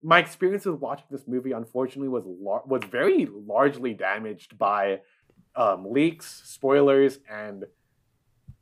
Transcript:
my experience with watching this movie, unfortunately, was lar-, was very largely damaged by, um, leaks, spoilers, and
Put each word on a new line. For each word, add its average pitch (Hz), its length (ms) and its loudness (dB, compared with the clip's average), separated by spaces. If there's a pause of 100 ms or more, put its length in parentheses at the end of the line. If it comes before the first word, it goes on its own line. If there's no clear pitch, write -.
my 165 180 6
experience 185 460 -2
with 160 160 -4
watching 135 280 -8
this 139 200 -14
movie, 127 240 -4
unfortunately, 127 560 -6
was 123 160 -4
lar-, 98 400 -6
was 131 180 0
very 190 440 2
largely 117 680 0
damaged 101 640 -6
by, 101 420 0 (560)
um, 98 340 0
leaks, 156 540 -2
spoilers, 139 760 4 (120)
and 104 320 -12 (1000)